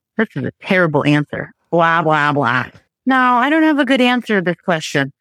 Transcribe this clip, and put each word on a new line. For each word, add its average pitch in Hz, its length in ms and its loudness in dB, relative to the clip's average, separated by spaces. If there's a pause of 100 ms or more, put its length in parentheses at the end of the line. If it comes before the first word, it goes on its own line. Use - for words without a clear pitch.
(160)
This 220 200 -2
is 131 80 -6
a - 160 -6
terrible 170 440 0
answer. 147 480 -2 (180)
Blah, 165 320 2
blah, 151 300 0
blah. 127 340 -2 (400)
No, 262 100 2
I 247 320 2
don't 311 140 2
have 311 160 2
a 294 60 2
good 262 160 2
answer 247 380 0
to 175 60 -2
this 170 200 -4
question. 151 560 -2